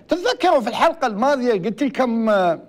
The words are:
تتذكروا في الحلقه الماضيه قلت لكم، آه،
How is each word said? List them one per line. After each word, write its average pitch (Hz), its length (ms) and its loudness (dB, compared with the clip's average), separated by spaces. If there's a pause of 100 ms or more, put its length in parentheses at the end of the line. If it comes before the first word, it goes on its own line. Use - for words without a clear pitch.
تتذكروا 349 520 0
في 226 100 -4
الحلقه 285 380 0
الماضيه 247 460 0
قلت 202 300 -2
لكم، 226 460 0
آه، 185 400 2